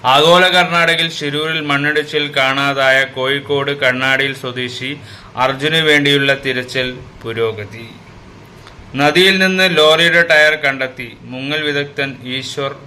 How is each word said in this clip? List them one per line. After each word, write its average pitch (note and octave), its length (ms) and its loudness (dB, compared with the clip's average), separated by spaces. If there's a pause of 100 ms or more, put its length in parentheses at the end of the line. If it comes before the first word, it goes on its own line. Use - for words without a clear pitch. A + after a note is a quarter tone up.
ആഗോള D#3+ 440 6
കർണാടകയിൽ E3 640 2
ശിരൂരിൽ D#3 500 -4
മണ്ണിടിച്ചിൽ D3 760 -2
കാണാതായ C3+ 680 2
കോഴിക്കോട് C#3 760 -4
കണ്ണാടിയിൽ C3+ 540 0
സ്വദേശി B2+ 640 -8 (400)
അർജുന് C3+ 400 0
വേണ്ടിയുള്ള C#3+ 680 2
തിരച്ചിൽ B2+ 540 -4 (200)
പുരോഗതി. A2+ 720 -6 (1040)
നദിയിൽ E3 440 2
നിന്ന് F#3 380 0
ലോറിയുടെ E3 520 4
ടയർ D3+ 360 4
കണ്ടെത്തി. C3 580 -6
മുങ്ങൽ C3 400 -8
വിദഗ്ധൻ C#3+ 640 -4
ഈശ്വർ C3 500 -6 (120)